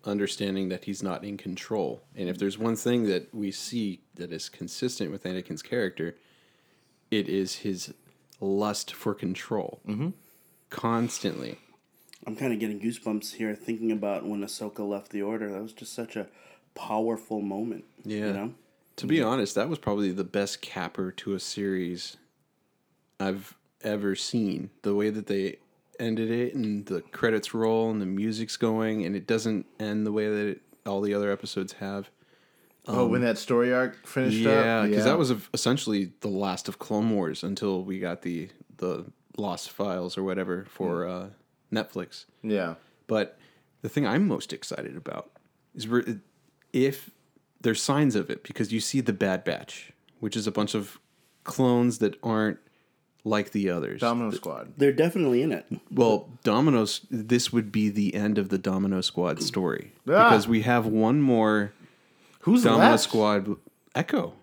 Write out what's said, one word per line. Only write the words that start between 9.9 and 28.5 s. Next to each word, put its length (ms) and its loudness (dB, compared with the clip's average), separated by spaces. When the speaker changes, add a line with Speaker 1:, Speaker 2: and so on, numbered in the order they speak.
Speaker 1:
Constantly. 880 -4
Speaker 3:
I'm 100 -8
kinda 200 -2
getting 240 -4
goosebumps 560 -6
here 200 -4
thinking 360 -4
about 340 -2
when 160 -6
Ahsoka 460 -8
left 240 -6
the 100 -6
Order. 300 -4
That 100 -8
was 120 -12
just 200 -18
such 220 -10
a 120 -6
powerful 680 -4
moment. 440 -6
Speaker 1:
Yeah. 240 -4
Speaker 3:
You 60 -2
know? 200 -6
Speaker 1:
To 100 -8
be 100 2
Speaker 3:
Yeah. 80 4
Speaker 1:
honest, 300 0
that 140 0
was 100 -4
probably 320 0
the 120 -4
best 380 -4
capper 500 -6
to 220 -8
a 60 -4
series 800 -4
I've 360 -4
ever 320 -2
seen. 540 -2
The 120 0
way 140 2
that 180 -6
they 300 -2
ended 320 -2
it 240 -2
and 300 -2
the 160 -4
credits 520 0
roll 380 2
and 100 -2
the 40 -2
music's 520 -4